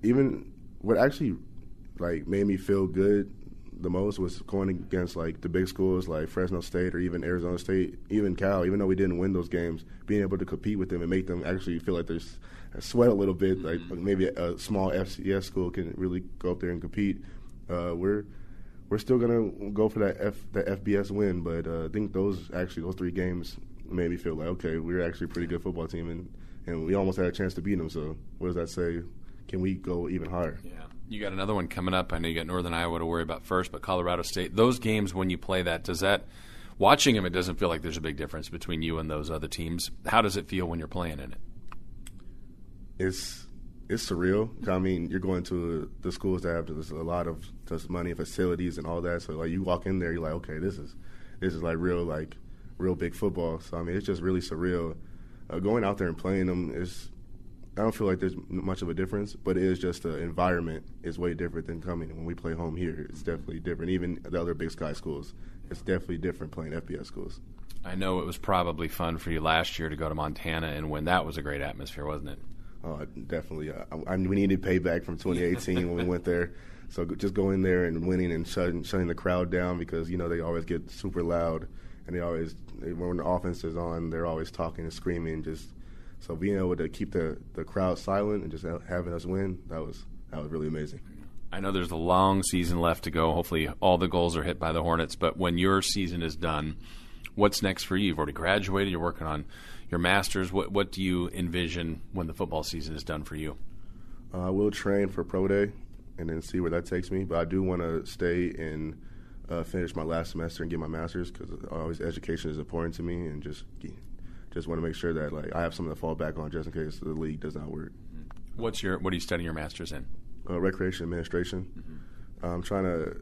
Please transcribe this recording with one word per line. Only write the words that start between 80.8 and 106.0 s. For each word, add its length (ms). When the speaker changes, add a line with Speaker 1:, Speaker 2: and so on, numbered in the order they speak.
Speaker 1:
super 320
loud 460
and 100
they 40
always, 340
they, 160
when 240
the 80
offense 360
is 140
on, 320
they're 160
always 260
talking 340
and 100
screaming. 480
Just 240
so 140
being 220
able 200
to 120
keep 240
the, 240
the 100
crowd 360
silent 440
and 80
just 140
ha-, 140
having 240
us 140
win, 320
that 160
was, 220
that 100
was 100
really 160
amazing. 360
Speaker 2:
I 80
know 120
there's 180
a 60
long 460
season 380
left 240
to 60
go. 240
Hopefully 340
all 180
the 100
goals 260
are 80
hit 160
by 140
the 100
Hornets, 320
but 220
when 220
your 240
season 400
is 140
done, 420
what's 260
next 240
for 140
you? 80
You've 120
already 140
graduated. 580
You're 120
working 240
on 180
your 80
master's. 520
What, 220
what 180
do 120
you 320
envision 640
when 140
the 40
football 300
season 340
is 80
done 200
for 120
you? 220
Speaker 1:
Uh, 140
I 20
will 220
train 400
for 120
pro 260
day 240